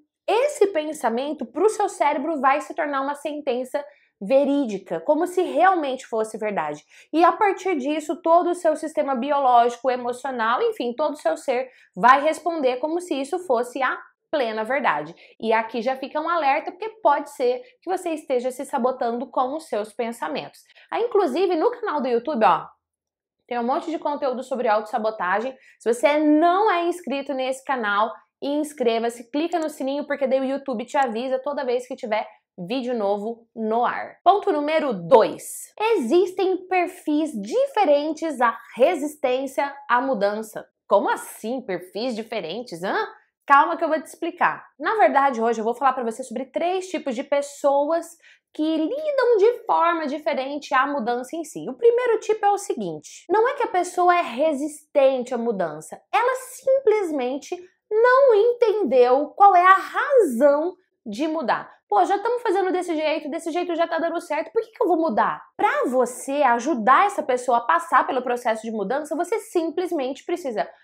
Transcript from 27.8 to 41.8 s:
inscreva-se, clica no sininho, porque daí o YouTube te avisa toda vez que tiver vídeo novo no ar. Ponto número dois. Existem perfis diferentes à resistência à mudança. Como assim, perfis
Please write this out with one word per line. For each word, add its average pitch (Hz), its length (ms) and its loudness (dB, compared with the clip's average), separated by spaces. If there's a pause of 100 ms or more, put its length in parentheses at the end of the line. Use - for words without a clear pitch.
inscreva-se, 240 880 -2
clica 330 280 -2
no 311 120 -4
sininho, 277 360 -4
porque 285 200 -2
daí 262 140 2
o 269 40 -2
YouTube 262 400 -4
te 285 140 -4
avisa 254 400 -2
toda 277 260 -6
vez 247 240 -2
que 262 80 -10
tiver 220 320 -4 (300)
vídeo 240 360 -6
novo 208 600 -4
no 226 260 -2
ar. 175 400 -4
Ponto 392 300 4
número 294 400 0
dois. 180 800 2 (220)
Existem 359 720 0
perfis 311 640 -2
diferentes 302 1120 0
à 233 160 2 (180)
resistência 277 960 0 (140)
à - 140 4
mudança. 214 640 -2 (180)
Como 214 220 4
assim, 254 540 -6
perfis 202 520 -6